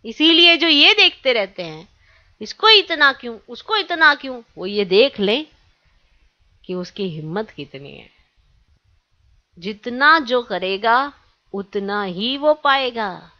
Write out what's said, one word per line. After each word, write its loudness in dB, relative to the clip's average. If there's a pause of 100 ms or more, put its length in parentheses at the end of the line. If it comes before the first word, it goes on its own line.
इसीलिए 4
जो 0
ये 4
देखते 0
रहते -4
हैं, -14 (520)
इसको -2
इतना 4
क्यों, -12 (100)
उसको -8
इतना 2
क्यों, -10 (180)
वो -10
ये -2
देख 2
लें -2 (1200)
कि -10
उसकी -8
हिम्मत -8
कितनी -18
है। -20 (1500)
जितना 0
जो -2
करेगा -2 (420)
उतना -6
ही -6
वो 2
पाएगा। -2